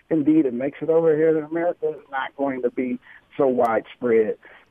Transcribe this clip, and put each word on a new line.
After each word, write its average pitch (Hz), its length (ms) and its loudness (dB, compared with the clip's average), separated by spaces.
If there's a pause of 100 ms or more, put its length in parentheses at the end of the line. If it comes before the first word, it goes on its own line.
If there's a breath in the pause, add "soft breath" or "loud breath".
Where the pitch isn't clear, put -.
indeed 156 360 2
it 123 80 -4
makes 131 280 -6
it 156 80 -2
over 165 260 4
here 160 180 2
to 156 120 -2
America, 165 440 -4
it's 143 200 -12
not 135 280 -8
going 139 240 -4
to 123 80 -2
be 127 280 -6 (380 loud breath)
so 143 120 2
widespread 113 920 0 (340 loud breath)